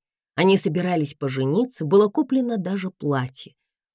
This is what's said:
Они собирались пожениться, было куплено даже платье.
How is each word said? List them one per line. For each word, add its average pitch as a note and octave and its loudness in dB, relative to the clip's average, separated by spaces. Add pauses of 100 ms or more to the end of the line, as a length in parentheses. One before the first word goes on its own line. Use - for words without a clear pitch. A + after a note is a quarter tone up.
(360)
Они F#3+ 4
собирались F3 -2
пожениться, C#3+ -2
было G3 4
куплено B3 0
даже F#3 -4
платье. C3+ -6 (400)